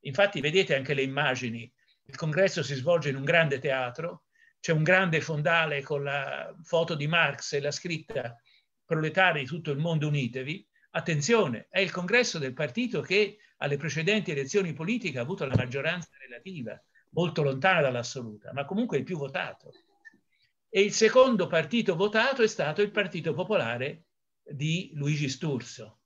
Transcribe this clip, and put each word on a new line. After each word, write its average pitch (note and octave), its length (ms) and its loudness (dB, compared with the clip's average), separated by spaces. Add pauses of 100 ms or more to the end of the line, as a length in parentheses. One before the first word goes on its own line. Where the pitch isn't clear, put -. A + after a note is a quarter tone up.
infatti F#3+ 400 2
vedete D#3 340 2
anche C3+ 200 -2
le C3+ 80 0
immagini, B2+ 680 -2 (340)
il - 120 -20
congresso E3 460 2
si C#3 120 -4
svolge D3 360 2
in C3 60 -2
un C3+ 80 -6
grande D#3+ 340 4
teatro, C3+ 640 -4 (360)
c'è - 140 -2
un D#3 100 4
grande F3 380 4
fondale D#3 640 0
con C#3 200 -4
la C#3 500 -6 (100)
foto E3 320 0
di C#3+ 120 -4
Marx D3+ 460 0
e C#3+ 80 0
la C#3+ 100 -2
scritta D3 640 -6 (500)
"Proletari D#3+ 560 2
di B2+ 60 -6
tutto D#3 240 -6
il C#3 80 -2
mondo, D#3 300 0
unitevi". C3+ 580 -4 (260)
Attenzione, E3 760 0
è - 120 -2
il F#3 120 0
congresso F#3 460 0
del C3 160 -4
partito E3+ 480 -4
che G3 340 0 (220)
alle C#3+ 180 -2
precedenti D#3+ 540 0
elezioni D#3 420 0
politiche E3 460 -4
ha A#2+ 40 -2
avuto E3 220 -4
la C3+ 100 -4
maggioranza C#3 540 -2 (100)
relativa, B2+ 640 -12 (280)
molto D#3+ 320 0
lontana D3 400 2
dall'assoluta, A#2+ 720 -4
ma C#3 100 -4
comunque F#3+ 320 -2
il B2+ 80 -2
più E3+ 140 -8
votato. C#3 520 -8 (1000)
E - 120 2
il G3+ 120 4
secondo A3 540 6
partito F3+ 480 2
votato A3 480 2
è A3 60 6
stato F3+ 340 0
il G#3 80 0
Partito F3 440 -2
Popolare C#3+ 720 -2 (360)
di D#3 520 -4
Luigi D3 340 0
Sturzo. B2 760 -6